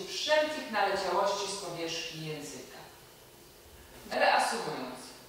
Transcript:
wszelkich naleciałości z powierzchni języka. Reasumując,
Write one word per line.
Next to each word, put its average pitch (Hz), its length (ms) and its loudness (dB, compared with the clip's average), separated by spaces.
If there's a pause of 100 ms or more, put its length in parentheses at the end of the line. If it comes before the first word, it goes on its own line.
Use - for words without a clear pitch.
wszelkich 302 640 2
naleciałości 196 800 2
z 190 140 -6
powierzchni 165 600 -6
języka. 139 500 -8 (1300)
Reasumując, 226 880 2 (300)